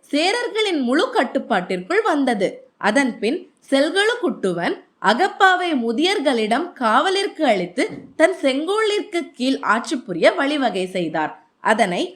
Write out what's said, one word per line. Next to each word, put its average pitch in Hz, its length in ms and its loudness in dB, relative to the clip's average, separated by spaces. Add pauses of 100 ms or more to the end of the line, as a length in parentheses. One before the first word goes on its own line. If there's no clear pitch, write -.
சேரர்களின் 403 720 0
முழு 277 280 2
கட்டுப்பாட்டிற்குள் 226 920 -2
வந்தது. 262 480 0 (280)
அதன் 220 420 0
பின் 262 200 -2 (300)
செல்களு 349 520 2
குட்டுவன் 196 560 -2 (240)
அகப்பாவை 359 760 2
முதியர்களிடம் 254 960 0
காவலிற்கு 311 720 0
அளித்து 208 400 0 (320)
தன் 349 260 4
செங்கோலிற்கு 349 800 -2 (120)
கீழ் 269 300 -2
ஆட்சி 233 340 -2
புரிய 214 360 0
வழிவகை 269 560 -2
செய்தார். 165 460 -4 (260)
அதனை 208 420 2 (140)